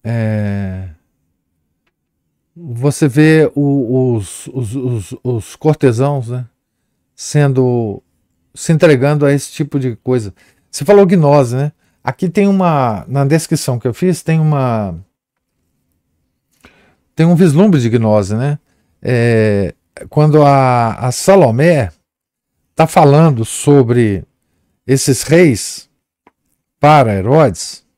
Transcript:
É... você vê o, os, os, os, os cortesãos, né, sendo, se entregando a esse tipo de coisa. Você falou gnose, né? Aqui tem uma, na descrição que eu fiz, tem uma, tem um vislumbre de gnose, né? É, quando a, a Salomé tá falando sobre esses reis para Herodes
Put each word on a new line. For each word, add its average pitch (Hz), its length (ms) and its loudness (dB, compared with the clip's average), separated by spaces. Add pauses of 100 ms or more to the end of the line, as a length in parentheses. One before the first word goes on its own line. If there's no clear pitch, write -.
É... 101 840 -6 (1700)
você 147 520 -4
vê 151 460 2
o, 131 600 0
os, - 320 -10
os, 123 280 -10
os, 123 480 -6
os 120 320 -6
cortesãos, 135 760 -2
né, 123 180 -10 (680)
sendo, 127 840 -2 (540)
se - 160 -6
entregando 147 540 2
a 139 60 2
esse 143 200 -4
tipo 143 280 -6
de 127 180 -4
coisa. 120 360 -4 (380)
Você - 120 -10
falou 202 220 6
gnose, 147 500 2
né? 143 160 -4 (360)
Aqui 170 220 -6
tem 196 180 0
uma, 151 580 0
na 139 200 -2
descrição 147 520 -2
que 113 80 -10
eu 120 80 -2
fiz, 180 300 -4
tem 160 160 -2
uma, 120 580 -2 (2250)
tem 160 120 0
um 175 100 4
vislumbre 165 460 4
de 117 80 0
gnose, 107 440 0
né? 139 240 -4 (440)
É, 110 760 0 (320)
quando 151 340 2
a, 127 520 2
a 123 180 -4
Salomé 143 800 2 (840)
tá 160 140 0
falando 147 560 4
sobre 120 800 0 (640)
esses 131 360 -2
reis 151 640 0 (920)
para 143 340 4
Herodes 110 720 -2 (120)